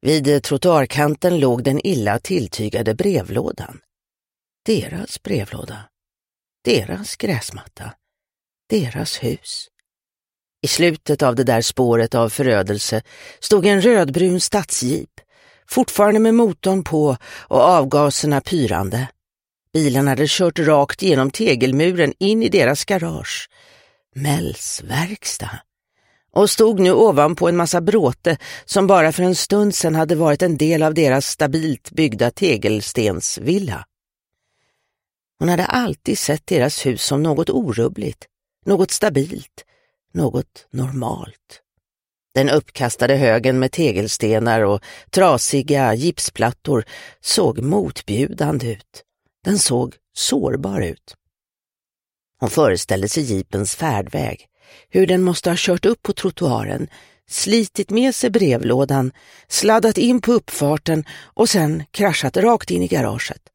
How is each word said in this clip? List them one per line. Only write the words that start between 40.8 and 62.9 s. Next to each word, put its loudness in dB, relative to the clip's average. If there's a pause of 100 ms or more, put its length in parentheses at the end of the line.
Den 2
uppkastade 0
högen 2
med 0
tegelstenar 0
och 0 (260)
trasiga 2
gipsplattor -2 (360)
såg 0
motbjudande -4
ut. -20 (400)
Den 0
såg -2 (180)
sårbar -2
ut. -8 (1200)
Hon -2
föreställde 0
sig -4
jeepens -4
färdväg, -6 (420)
hur 4
den 2
måste 0
ha 0
kört -2
upp 0
på -6
trottoaren, -4 (420)
slitit -2
med 2
sig 0
brevlådan, 0 (360)
sladdat 2
in 2
på 0
uppfarten 0
och -2
sen 0
kraschat -2
rakt 2
in -2
i -4
garaget. -4 (140)